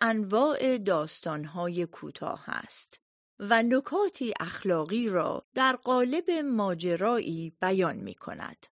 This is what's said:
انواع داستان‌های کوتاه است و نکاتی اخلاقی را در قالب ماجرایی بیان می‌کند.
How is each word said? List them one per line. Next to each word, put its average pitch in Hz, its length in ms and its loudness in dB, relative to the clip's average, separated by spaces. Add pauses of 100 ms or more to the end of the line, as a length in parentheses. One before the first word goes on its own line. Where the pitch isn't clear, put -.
انواع 226 760 2
داستان‌های 170 1080 -2
کوتاه - 640 -8
است - 520 -8 (400)
و 226 240 4
نکاتی 269 760 0
اخلاقی 180 720 0
را - 440 0
در 262 220 4
قالب 254 560 2
ماجرایی 190 1300 0
بیان 185 340 2
می‌کند. - 720 -12 (120)